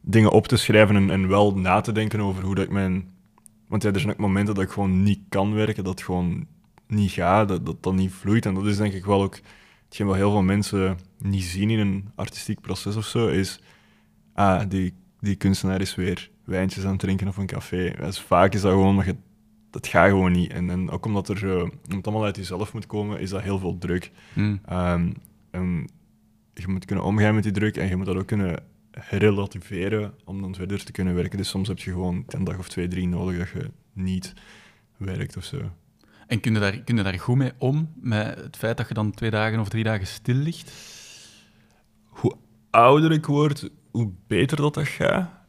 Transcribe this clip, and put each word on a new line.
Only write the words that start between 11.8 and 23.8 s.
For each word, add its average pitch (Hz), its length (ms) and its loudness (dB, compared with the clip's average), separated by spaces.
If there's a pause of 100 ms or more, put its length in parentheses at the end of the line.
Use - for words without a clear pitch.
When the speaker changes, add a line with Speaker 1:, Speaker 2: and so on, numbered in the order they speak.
Speaker 1:
artistiek - 460 -8
proces 101 360 -6
of 107 80 -4
zo, 117 240 0
is... 90 320 -2 (760)
Ah, 98 340 2
die, 92 260 -2 (260)
die 101 140 -2
kunstenaar 95 460 0
is 98 140 -4
weer 90 380 -4 (120)
wijntjes 95 400 -4
aan 98 60 0
het 95 100 -2
drinken 95 280 0
of 95 80 -6
een 98 100 -4
café. - 540 -4
Dus 98 200 -6
vaak 92 340 6
is 101 60 2
dat 95 120 4
gewoon, 95 220 6
maar 98 120 2
je, 92 100 -2 (540)
dat - 160 -12
gaat 87 220 6
gewoon 92 240 4
niet. 90 200 2
En, 90 180 -4
en 90 200 -4
ook 95 160 -6
omdat 101 220 -2
er, 98 80 -4
eh, 95 300 -2 (200)
je - 80 -8
moet 95 120 -6
allemaal 107 180 -2
uit 101 120 -2
jezelf 92 360 -8
moet 107 140 -10
komen, 104 340 -6
is 92 100 -6
dat 95 120 -6
heel 98 160 -2
veel 90 200 -4
druk. 90 320 -4 (220)